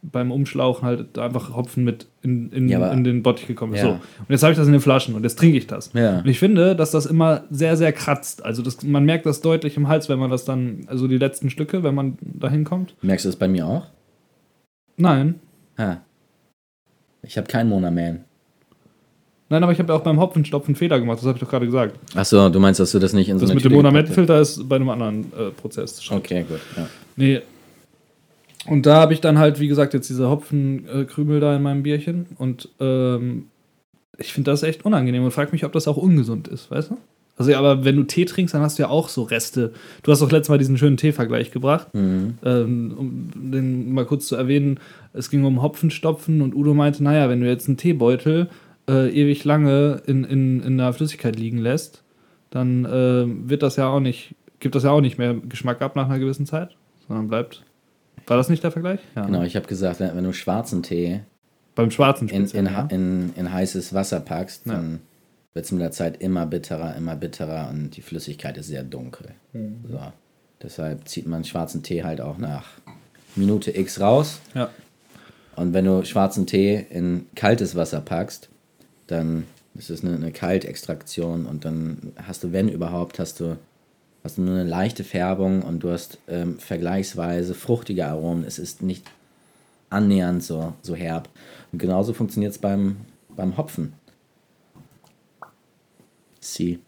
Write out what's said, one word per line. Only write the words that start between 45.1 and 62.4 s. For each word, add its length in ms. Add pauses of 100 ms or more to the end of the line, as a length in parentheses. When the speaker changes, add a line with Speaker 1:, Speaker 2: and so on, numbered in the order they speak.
Speaker 1:
es 180
ging 140
um 180
Hopfenstopfen 800
und 140
Udo 200
meinte: 300
Naja, 240
wenn 140
du 40
jetzt 220
einen 80
Teebeutel, 720 (400)
äh, 220
ewig 340
lange 640
in, 180
in, 380
in 160
der 160
Flüssigkeit 440
liegen 200
lässt, 440 (480)
dann, 360
äh, 400 (220)
wird 140
das 140
ja 140
auch 100
nicht, 340 (240)
gibt 160
das 100
ja 60
auch 120
nicht 160
mehr 160
Geschmack 480
ab 120
nach 120
einer 120
gewissen 280
Zeit, 280 (320)
sondern 220
bleibt 340 (640)
war 100
das 120
nicht 160
der 80
Vergleich? 280 (140)
Ja. 120
Speaker 2:
Genau, 160
ich 140
hab 120
gesagt, 320
wenn, 160
wenn 80
du 80
schwarzen 500
Tee 380 (540)
Speaker 1:
Beim 160
schwarzen 380
Speaker 2:
in, 140